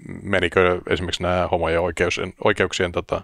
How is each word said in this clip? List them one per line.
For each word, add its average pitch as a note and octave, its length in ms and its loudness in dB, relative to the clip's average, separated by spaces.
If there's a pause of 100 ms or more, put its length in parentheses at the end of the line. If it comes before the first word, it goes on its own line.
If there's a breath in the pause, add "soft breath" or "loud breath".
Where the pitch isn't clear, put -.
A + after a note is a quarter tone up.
(240)
menikö F2+ 680 2
esimerkiksi E2+ 340 -2
nämä F2 280 2
homojen E2+ 300 2
oikeus-, F2 400 0 (220)
oikeuksien, F#2+ 480 2
tota, - 320 -4